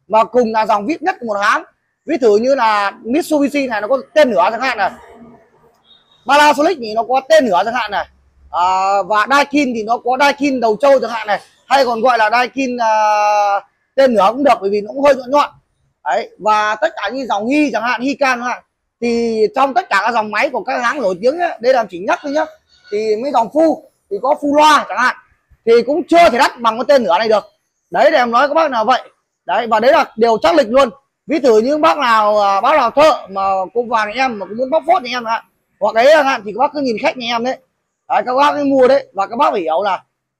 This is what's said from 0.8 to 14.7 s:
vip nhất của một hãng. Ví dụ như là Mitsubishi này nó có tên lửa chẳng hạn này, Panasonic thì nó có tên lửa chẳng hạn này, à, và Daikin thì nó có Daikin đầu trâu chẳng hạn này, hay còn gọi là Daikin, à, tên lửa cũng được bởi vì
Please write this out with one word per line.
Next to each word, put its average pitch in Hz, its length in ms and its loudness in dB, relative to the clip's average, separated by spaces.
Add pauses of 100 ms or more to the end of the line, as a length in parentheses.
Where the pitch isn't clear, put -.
vip 330 160 -6
nhất 370 180 -4
của 233 80 -12
một 208 140 -4
hãng. 254 220 0 (420)
Ví 311 160 -4
dụ 214 160 4
như 254 180 0
là 214 360 0 (120)
Mitsubishi 285 640 -2
này 214 140 -6
nó 214 60 -6
có 262 140 0 (120)
tên 285 180 4
lửa 220 200 2
chẳng 226 100 -6
hạn 254 160 -4
này, 190 140 -2 (1400)
Panasonic 294 540 4
thì 220 120 -8
nó 226 100 -2
có 254 260 -2
tên 311 160 6
lửa 185 200 2
chẳng 226 80 -4
hạn 220 180 -6
này, 170 160 -4 (440)
à, 165 120 -2 (440)
và 208 220 0
Daikin 277 460 0
thì 220 80 -6
nó 226 140 -2
có 247 220 -4
Daikin 277 400 0
đầu 220 220 0
trâu 277 180 4
chẳng 226 120 -6
hạn 220 160 -10
này, 202 120 -2 (280)
hay 262 180 2
còn 233 160 -4
gọi 240 160 2
là 214 120 2
Daikin, 247 480 -2
à, 226 120 0 (1080)
tên 262 180 2
lửa 196 180 4
cũng 269 120 -2
được 254 180 4
bởi 196 80 -2
vì 208 120 -2